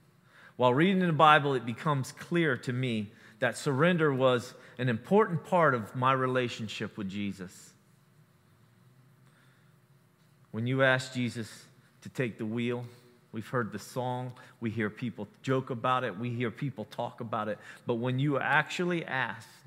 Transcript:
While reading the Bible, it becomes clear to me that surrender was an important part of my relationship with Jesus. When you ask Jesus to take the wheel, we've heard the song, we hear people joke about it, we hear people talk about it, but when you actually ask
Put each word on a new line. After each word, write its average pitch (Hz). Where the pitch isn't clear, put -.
While 123
reading 185
the 170
Bible, 151
it 120
becomes 131
clear 165
to -
me 117
that 120
surrender 151
was 127
an 127
important 180
part 165
of 110
my 127
relationship 127
with 101
Jesus. 92
When 110
you 131
ask 131
Jesus 120
to -
take 123
the 113
wheel, 120
we've 110
heard 120
the 104
song, 127
we 117
hear 107
people 107
joke 131
about 127
it, 98
we 123
hear 120
people 127
talk -
about 110
it, 104
but 123
when 127
you 139
actually 160
ask 113